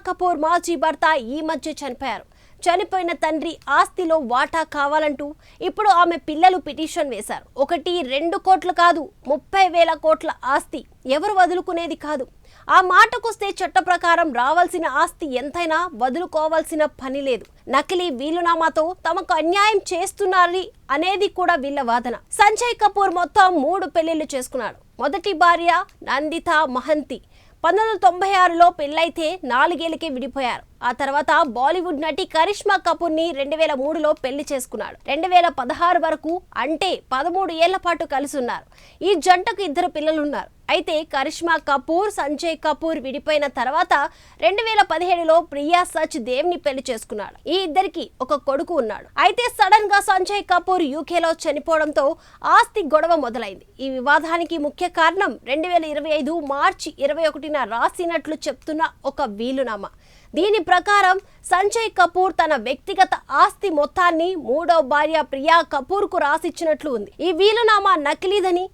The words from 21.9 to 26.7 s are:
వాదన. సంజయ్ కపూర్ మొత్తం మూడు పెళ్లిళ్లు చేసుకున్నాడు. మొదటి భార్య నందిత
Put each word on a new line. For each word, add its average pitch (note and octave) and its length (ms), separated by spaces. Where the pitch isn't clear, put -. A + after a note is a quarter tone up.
వాదన. A#3 260
సంజయ్ G#4+ 420
కపూర్ G4 380
మొత్తం F#4+ 260
మూడు F#4 280
పెళ్లిళ్లు D#4+ 400
చేసుకున్నాడు. B3 420
మొదటి F#4+ 300
భార్య E4+ 260
నందిత D#4 400